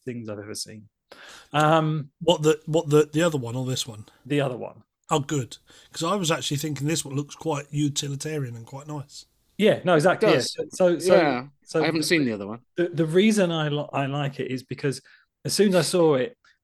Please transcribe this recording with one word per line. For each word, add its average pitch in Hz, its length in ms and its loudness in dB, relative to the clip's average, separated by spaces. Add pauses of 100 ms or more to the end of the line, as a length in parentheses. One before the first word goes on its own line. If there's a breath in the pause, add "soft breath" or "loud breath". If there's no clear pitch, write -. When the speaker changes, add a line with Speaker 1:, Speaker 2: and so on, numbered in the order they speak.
Speaker 1:
things 117 240 -10
I've 104 100 -10
ever 104 160 -12
seen. 104 340 -14 (640 loud breath)
Um, 156 580 2 (100)
Speaker 2:
What, 165 220 2
the, 151 240 2
what, 156 220 0
the, 147 240 6
the 151 100 2
other 160 160 0
one 117 180 -6
or 131 100 -4
this 127 200 -4
one? 107 200 -16 (200)
Speaker 1:
The 143 140 0
other 127 160 -2
one. - 260 -12 (280)
Speaker 2:
Oh, 156 100 2
good. 139 360 -4 (360 soft breath)
'Cause - 100 -8
I 175 140 0
was 175 140 -2
actually 147 280 -2
thinking 143 280 -6
this 156 180 -2
one 139 100 -10
looks 143 200 -6
quite 143 360 -6
utilitarian 143 880 -4
and 117 100 -16
quite 135 220 -18
nice. - 380 -14 (300)
Speaker 1:
Yeah, 196 280 4
no, 175 120 4
exactly. 175 320 4
Speaker 3:
It 185 40 6
Speaker 1:
Yeah. 160 40 6
Speaker 3:
does. - 200 -4 (200)
Speaker 1:
So, 175 240 2
so, 185 160 4
Speaker 3:
Yeah. 139 300 2 (180)
Speaker 1:
so 165 180 -2
Speaker 3:
I 156 40 2
haven't 160 160 0
Speaker 1:
the, 151 40 -4
Speaker 3:
seen 160 180 2
the 120 80 0
other 101 140 -6
one. 110 140 -10 (160)
Speaker 1:
the, 175 140 0
the 160 160 0
reason 185 440 4
I 156 180 -2
li-, 147 240 -4
I 135 140 -2
like 143 320 -4
it 127 140 -6
is 127 100 -6
because 135 380 -6 (440 soft breath)
as 147 80 -6
soon 202 180 4
as 185 40 2
I 180 60 4
saw 160 340 4
it, 127 220 -2 (280 soft breath)